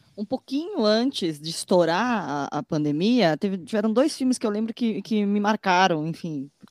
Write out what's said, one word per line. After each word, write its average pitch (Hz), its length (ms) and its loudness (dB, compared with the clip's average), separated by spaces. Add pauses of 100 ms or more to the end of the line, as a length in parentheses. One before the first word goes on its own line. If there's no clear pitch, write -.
(180)
Um 208 60 -6
pouquinho 269 600 -4
antes 208 560 0
de 156 80 -10
estourar 175 1000 0
a, 147 100 -6
a 147 40 -4
pandemia, 160 720 2
teve, 196 220 -2
tiveram 214 340 -2
dois 262 260 2
filmes 254 200 0
que 233 100 -2
eu 214 40 0
lembro 220 220 -4
que, 214 280 -2
que 208 240 0
me 202 160 0
marcaram, 185 680 2
enfim, 151 420 -8 (220)